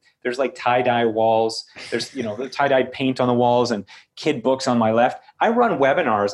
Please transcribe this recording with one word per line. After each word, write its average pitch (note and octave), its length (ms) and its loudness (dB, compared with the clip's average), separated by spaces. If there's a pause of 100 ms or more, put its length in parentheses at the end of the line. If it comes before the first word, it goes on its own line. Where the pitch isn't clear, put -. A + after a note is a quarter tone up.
(240)
There's, B2 160 -4
like, B2+ 160 -2
tie-dye A#2+ 500 0
walls. A2+ 600 0 (240)
There's, A#2 240 -6
you B2+ 100 -8
know, G#2+ 120 -6
the B2+ 140 -10
tie-dyed C3 420 0
paint C3 300 -2
on B2 60 0
the B2 60 2
walls A#2+ 380 2
and G2+ 140 -4 (320)
kid C#3 260 -2
books C3 240 0
on B2 100 2
my A2 140 2
left. A#2 320 0 (160)
I F#3+ 100 2
run A3+ 300 0
webinars C3 540 2